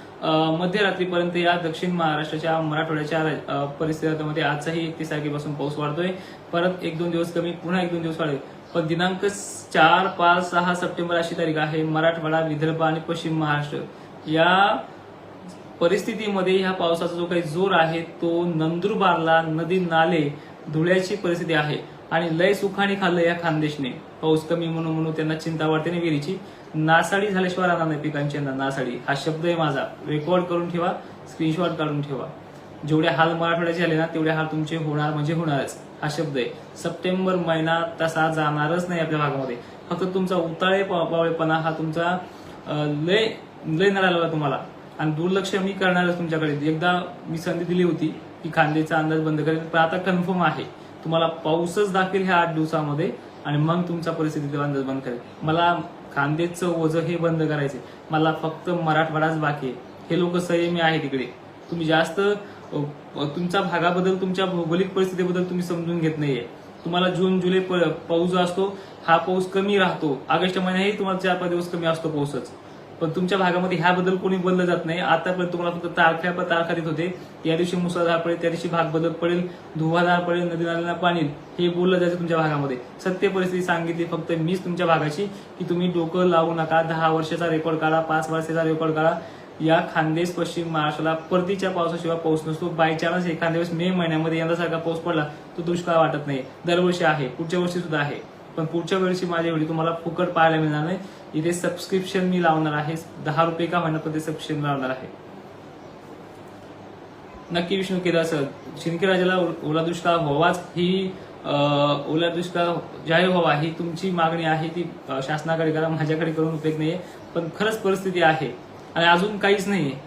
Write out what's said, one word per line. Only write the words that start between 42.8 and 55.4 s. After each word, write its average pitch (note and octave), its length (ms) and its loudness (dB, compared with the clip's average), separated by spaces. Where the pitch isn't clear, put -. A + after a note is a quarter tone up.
लय, F3 420 2
लय E3 240 4
नडाला F3 420 4
तुम्हाला. D3 260 0
आणि D#3 120 2
दुर्लक्ष F#3 440 0
मी G3 180 0
करणारच F3+ 460 2
तुमच्याकडे. D#3 340 0
एकदा D#3+ 480 2
मी D#3+ 120 -4
संधी F3 260 -2
दिली F3+ 180 2
होती D#3 260 2
की D#3+ 120 -6
खांदेचा D#3 420 2
अंदाज D#3 240 2
बंद D#3 200 0
करेल, D#3+ 180 2
पण E3 200 -2
आता E3 200 2
कन्फर्म F3+ 440 0
आहे D#3 220 0
तुम्हाला E3 220 2
पाऊसच F3 640 0
दाखवेल F#3+ 300 2
ह्या F#3 140 4
आठ E3+ 180 4
दिवसामध्ये D#3 580 0
आणि D3 140 0
मग E3 300 2
तुमचा E3+ 220 -4
परिस्थितीचा D3 520 -2
अंदाज C#3 200 0
बंद C3+ 180 -4
करेल. A#2+ 180 -6